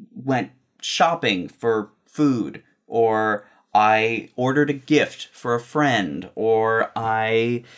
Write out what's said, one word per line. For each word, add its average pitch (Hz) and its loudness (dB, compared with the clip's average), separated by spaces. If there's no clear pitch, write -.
went 127 -4
shopping 127 -2
for 110 -2
food, 127 -2
or 110 0
I 110 2
ordered 135 2
a - -2
gift - 0
for 120 -6
a 117 -4
friend, 113 -2
or 110 2
I, 113 -2